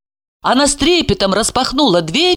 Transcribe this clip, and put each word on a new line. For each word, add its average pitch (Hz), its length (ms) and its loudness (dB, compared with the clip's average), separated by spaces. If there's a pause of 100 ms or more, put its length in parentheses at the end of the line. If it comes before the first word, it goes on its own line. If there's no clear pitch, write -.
(420)
Она 262 240 2
с 277 80 0
трепетом 277 580 0
распахнула 214 680 0
дверь 311 340 0